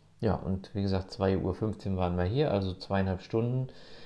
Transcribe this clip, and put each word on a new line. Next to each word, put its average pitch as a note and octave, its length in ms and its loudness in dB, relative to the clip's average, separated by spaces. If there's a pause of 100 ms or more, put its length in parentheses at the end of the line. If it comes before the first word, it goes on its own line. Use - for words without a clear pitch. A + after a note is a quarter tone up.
(200)
Ja, G#2+ 140 4
und F#2+ 400 -4
wie G2+ 80 0
gesagt, F#2+ 280 0
zwei G2 280 2
Uhr F2+ 160 0
fünfzehn G2+ 420 -2
waren F2+ 220 2
wir F2+ 60 2
hier, C3 260 2
also F#2+ 240 0
zweieinhalb F#2+ 480 0
Stunden. B2 460 0 (380)